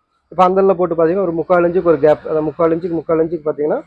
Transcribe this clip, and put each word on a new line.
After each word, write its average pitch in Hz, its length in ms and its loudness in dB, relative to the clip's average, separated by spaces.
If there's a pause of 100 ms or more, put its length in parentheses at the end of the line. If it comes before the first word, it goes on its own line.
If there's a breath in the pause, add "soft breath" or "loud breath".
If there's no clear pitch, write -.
(320)
இப்ப 165 100 -2
அந்தல்ல 190 320 4
போட்டு 170 220 -2
பாத்தீங்கன்னா, 170 300 0
ஒரு 170 80 -4
முக்கால் 175 320 0
இன்ச்சுக்கு 170 260 0
ஒரு 151 80 2
கேப், 151 280 2
அந்த 156 140 -2
முக்கால் 160 320 0
இன்ச்சுக்கு 170 240 -4
முக்கால் 160 240 -2
இன்ச்சுக்கு 160 240 -4
பாத்தீங்கன்னா, 147 420 -2